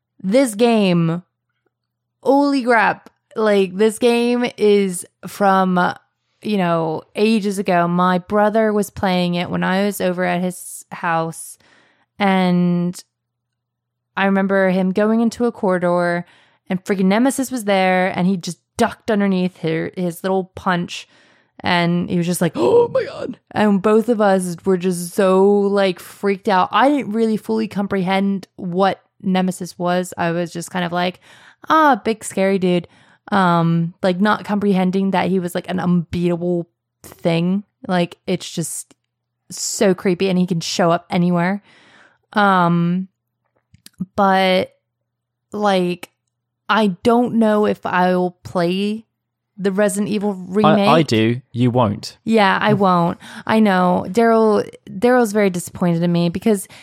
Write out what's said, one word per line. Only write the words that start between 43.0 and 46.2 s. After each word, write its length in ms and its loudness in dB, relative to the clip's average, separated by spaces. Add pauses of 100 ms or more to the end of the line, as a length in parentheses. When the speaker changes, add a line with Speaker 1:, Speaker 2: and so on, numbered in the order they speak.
Speaker 1:
but, 600 0 (760)
like, 580 -2 (600)